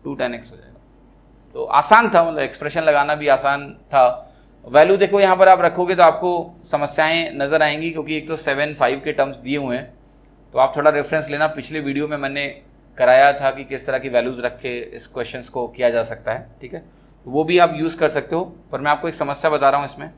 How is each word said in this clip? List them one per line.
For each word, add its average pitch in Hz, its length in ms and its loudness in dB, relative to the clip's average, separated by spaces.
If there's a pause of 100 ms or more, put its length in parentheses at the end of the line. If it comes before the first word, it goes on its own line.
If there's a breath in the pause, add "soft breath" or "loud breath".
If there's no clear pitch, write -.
टू 139 120 -12
tan 123 200 -6
x 117 160 -20
हो 92 60 -20
जाएगा। 64 220 -20 (760)
तो 131 100 -6
आसान 214 440 4
था, 170 140 4
मतलब 160 160 -4
एक्सप्रेशन 147 420 -6
लगाना 151 340 2
भी 151 140 -4
आसान 139 400 0 (160)
था। 127 480 2 (320 soft breath)
वैल्यू 151 320 6
देखो 196 220 2
यहाँ 185 180 4
पर 190 120 8
आप 185 120 8
रखोगे 175 340 0
तो 175 80 6
आपको 170 640 0
समस्याएं 156 680 -2
नज़र 143 300 0
आएंगी, 151 280 -2
क्योंकि 156 260 -8
एक 151 100 -10
तो 160 100 -6
सेवन 147 360 -4
फ़ाइव 135 300 -2
के 151 100 -6
टर्म्स 139 240 -2
दिए 135 200 -6
हुए 127 200 -4
हैं, - 160 -14 (600)
तो 127 60 0
आप 135 180 2
थोड़ा 147 140 4
रेफरेंस 147 380 -4
लेना। 147 200 -2
पिछले 151 300 -10
वीडियो 143 280 -6
में 151 100 -8
मैंने 139 300 -6 (500)
कराया 131 360 6
था 135 180 -2
कि 135 120 -12
किस 135 240 -10
तरह 131 120 -4
की 135 100 -10
वैल्यूज 120 300 -2
रख 123 200 -8
के 123 180 -10 (180)
इस - 120 -20
क्वेश्चंस 123 420 -12
को 120 200 -8
किया 123 200 0
जा 117 140 -2
सकता 110 300 -8
है, - 160 -12 (120)
ठीक 131 120 -18
है? 165 60 -12 (460 soft breath)
तो 127 60 -14
वो 147 120 0
भी 175 140 0
आप 165 180 4
यूज़ 160 220 -6
कर 156 120 0
सकते 147 260 -6
हो, 175 80 -4 (280)
पर 131 100 -8
मैं 147 100 -2
आपको 151 160 -4
एक 160 60 -6
समस्या 143 380 -4
बता 139 180 2
रहा 143 100 0
हूँ 143 60 -8
इसमें। 147 320 -16